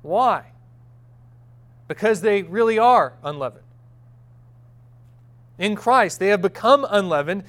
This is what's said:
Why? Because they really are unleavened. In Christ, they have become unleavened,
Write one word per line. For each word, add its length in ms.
Why? 520
Because 340
they 200
really 380
are 340
unleavened. 400
In 160
Christ, 440
they 100
have 120
become 480
unleavened, 600